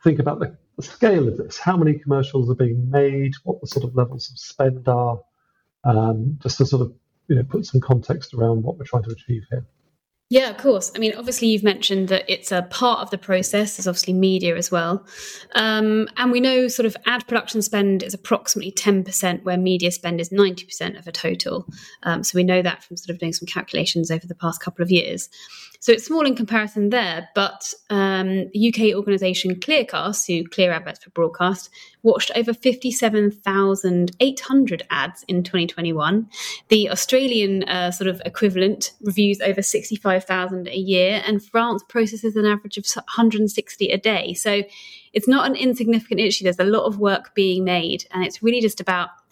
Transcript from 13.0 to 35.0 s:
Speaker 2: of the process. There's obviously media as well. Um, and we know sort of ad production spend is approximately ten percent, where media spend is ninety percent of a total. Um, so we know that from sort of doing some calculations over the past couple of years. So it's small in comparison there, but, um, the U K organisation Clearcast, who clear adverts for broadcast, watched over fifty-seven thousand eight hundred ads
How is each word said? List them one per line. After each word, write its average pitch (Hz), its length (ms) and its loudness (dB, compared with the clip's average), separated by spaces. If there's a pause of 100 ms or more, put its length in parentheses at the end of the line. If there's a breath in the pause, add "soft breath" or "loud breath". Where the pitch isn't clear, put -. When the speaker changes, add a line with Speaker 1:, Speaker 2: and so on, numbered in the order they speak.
Speaker 2:
of 202 80 -10
the 196 80 -6
process. 202 580 -2
There's 190 120 -8
obviously 180 260 -2
media 185 420 2
as 170 160 -4
well. 170 340 -2 (500 loud breath)
Um, 214 600 2
and 247 160 0
we 247 80 2
know 254 300 2
sort 240 160 0
of 208 100 -2 (100)
ad 240 220 -2
production 226 340 -2
spend 202 400 0
is - 120 -10
approximately - 580 -4
ten 196 320 2
percent, 185 400 -2
where 180 140 -2
media 180 340 2
spend 170 300 -4
is 175 100 -10
ninety 190 320 2
percent 180 320 -10
of 170 100 -20
a 170 60 -16
total. 180 560 -6 (360 loud breath)
Um, 170 200 -2
so - 140 -4
we 180 80 4
know 180 160 4
that 175 200 -2
from - 140 -18
sort - 140 -14
of 175 100 -10
doing 165 140 -4
some - 120 -8
calculations 165 640 -4
over 165 160 -4
the 175 100 -12
past 165 260 -6
couple 175 220 -6
of 175 60 -2
years. 180 380 0 (540 loud breath)
So - 100 4
it's 226 140 2
small 311 220 2
in 254 80 0
comparison 214 560 0
there, 180 420 -2
but, - 400 -4 (160)
um, 190 380 0
the 190 320 -2
U 233 120 4
K 220 220 2
organisation 190 640 0
Clearcast, 202 720 -2
who 165 200 -2
clear 180 240 2
adverts 160 320 -6
for - 60 -20
broadcast, 175 640 -2 (320 loud breath)
watched - 320 2
over 233 180 0
fifty-seven 233 800 2
thousand 196 880 2
eight 269 220 2
hundred 254 500 2
ads 160 360 -4